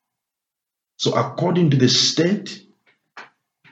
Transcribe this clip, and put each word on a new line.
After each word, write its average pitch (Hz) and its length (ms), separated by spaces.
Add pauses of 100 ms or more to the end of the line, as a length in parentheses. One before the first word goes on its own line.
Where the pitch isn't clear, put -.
(960)
So - 180
according 170 560
to 135 60
the 127 120
state - 720 (1080)